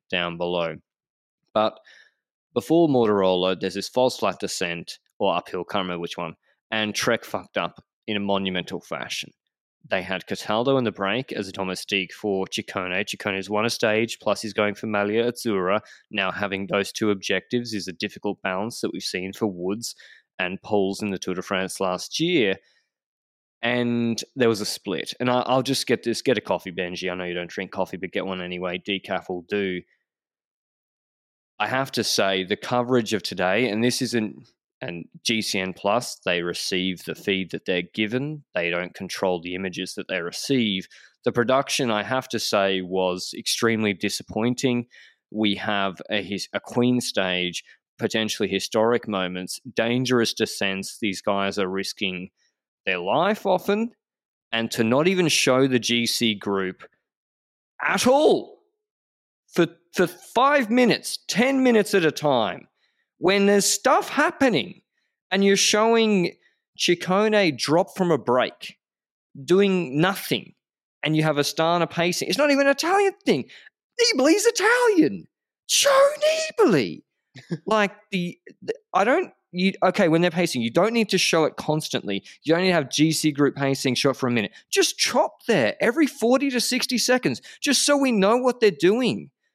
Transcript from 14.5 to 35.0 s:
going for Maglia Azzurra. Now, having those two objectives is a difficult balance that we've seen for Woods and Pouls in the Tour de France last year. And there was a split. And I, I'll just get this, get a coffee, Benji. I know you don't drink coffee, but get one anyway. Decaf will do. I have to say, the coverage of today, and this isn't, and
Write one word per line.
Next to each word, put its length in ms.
going 220
for 120
Maglia 440
Azzurra. 480
Now, 200
having 360
those 240
two 200
objectives 640
is 140
a 60
difficult 480
balance 400
that 100
we've 100
seen 300
for 160
Woods 480
and 240
Pouls 400
in 100
the 60
Tour 180
de 60
France 380
last 400
year. 360
And 640
there 140
was 120
a 40
split. 540
And 80
I, 140
I'll 220
just 240
get 160
this, 180
get 160
a 40
coffee, 300
Benji. 400
I 40
know 80
you 100
don't 160
drink 220
coffee, 260
but 140
get 140
one 140
anyway. 380
Decaf 500
will 220
do. 320
I 100
have 260
to 100
say, 400
the 140
coverage 560
of 100
today, 460
and 140
this 200
isn't, 460
and 240